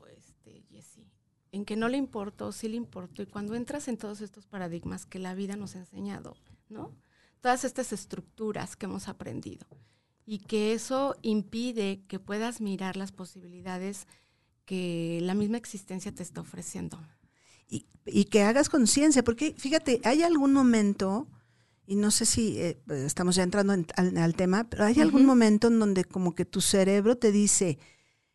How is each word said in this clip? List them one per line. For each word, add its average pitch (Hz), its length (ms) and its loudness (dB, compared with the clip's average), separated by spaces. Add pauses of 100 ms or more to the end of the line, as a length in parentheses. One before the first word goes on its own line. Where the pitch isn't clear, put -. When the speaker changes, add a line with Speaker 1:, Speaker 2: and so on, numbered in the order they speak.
(160)
Speaker 1:
este, - 540 -20
Jessie? - 380 -20 (440)
En 202 140 -8
que 214 100 -6
no 226 140 -2
le 262 80 -2
importo, 208 540 -8
sí 220 180 -8
le 220 80 -8
importo, 202 460 -12
y - 20 -16
cuando 208 300 -10
entras 277 320 -8
en 240 100 -4
todos 208 240 -12
estos 208 240 -18
paradigmas 180 640 -10
que - 100 -14
la 185 160 -8
vida 196 220 -8
nos 202 200 -12
ha 185 40 -14
enseñado, 196 560 -12 (340)
¿no? 285 220 -14 (500)
Todas 254 240 0
estas 254 260 -6
estructuras - 840 -10
que - 100 -14
hemos 190 220 -10
aprendido, - 580 -12 (640)
y 214 100 -8
que 214 360 -2
eso 262 500 -4
impide 214 840 -4
que 190 120 -10
puedas 220 420 -6
mirar 190 340 -6
las 196 160 -8
posibilidades 180 960 -12 (600)
que 170 580 -4
la 185 100 -2
misma 208 240 0
existencia 202 560 -12
te - 80 -12
está 175 200 -14
ofreciendo. 175 580 -12 (680)
Speaker 2:
Y, - 200 -10 (180)
y 202 200 4
que 208 180 4
hagas 233 260 4
conciencia, 277 540 4
porque 240 340 -2
fíjate, 277 460 0
hay 269 180 4
algún 294 320 4
momento, 220 760 4 (600)
y 196 80 -4
no 208 160 2
sé 220 160 2
si, 208 320 0
eh, 165 200 -4 (100)
estamos 151 460 0
ya 190 60 4
entrando 196 320 2
en, 175 140 0 (100)
al, 185 200 2
al 165 180 2
tema, 190 340 0
pero - 160 0
hay 247 160 4
algún 294 200 6
Speaker 1:
Ujú. 269 80 10
Speaker 2:
momento 226 400 6
en 226 100 4
donde 196 260 2
como 180 300 -2
que 180 100 -2
tu - 160 -4
cerebro 202 560 4
te 233 140 2
dice, 196 480 2 (560)